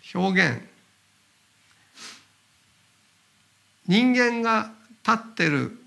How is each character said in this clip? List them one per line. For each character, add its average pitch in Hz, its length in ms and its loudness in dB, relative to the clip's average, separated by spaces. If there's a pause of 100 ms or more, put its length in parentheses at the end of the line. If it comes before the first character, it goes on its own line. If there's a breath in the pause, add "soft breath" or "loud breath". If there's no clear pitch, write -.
(120)
表 185 360 2
現、 120 120 -4 (3250 loud breath)
人 247 300 4
間 233 260 2
が 226 300 0 (340)
立 226 160 2
っ - 120 -20
て 165 140 0
る 135 380 -2